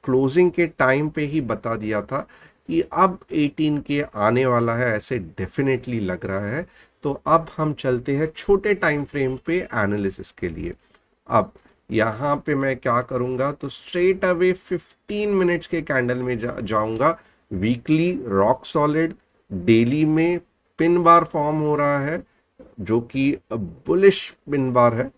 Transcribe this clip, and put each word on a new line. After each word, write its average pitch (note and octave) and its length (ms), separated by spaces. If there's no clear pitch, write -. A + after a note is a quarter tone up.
क्लोजिंग C3+ 460
के E3+ 160
टाइम C#3+ 420
पे D3+ 140
ही D3 180
बता A2+ 360
दिया G#2+ 260
था C3+ 240
कि E3 140
अब F#3 260
एटीन D3 480
के C#3+ 220
आने A#2 320
वाला A#2+ 280
है, B2 120
ऐसे A#2+ 220
definitely B2 600
लग F#2 260
रहा G2 200
है। C#3+ 200
तो C#3+ 240
अब D#3+ 200
हम D#3 160
चलते C3 440
हैं D#3 200
छोटे G3+ 380
टाइम D3+ 300
फ्रेम C3 420
पे E3 120
एनालिसिस G2+ 760
के - 160
लिए। E2+ 260
अब G#2+ 240
यहाँ A2+ 460
पे D3+ 80
मैं C3+ 220
क्या B2 240
करूँगा, B2+ 520
तो C#3+ 160
straight F#3 560
away F#3 300
फिफ्टीन G#3 760
मिनट्स F3 380
के E3 160
कैंडल B2+ 360
में B2 200
जा, A#2 220
जाऊँगा। A2 580
वीकली B2 760
रॉक G2+ 400
सॉलिड, D3+ 480
डेली A2+ 520
में E3 360
पिन F3 240
बार E3+ 220
फॉर्म D3+ 320
हो D3+ 200
रहा C#3+ 240
है, D#3 220
जो A2 200
कि C3+ 360
bullish F#3+ 420
पिन C3+ 220
बार A#2+ 220
है B2+ 240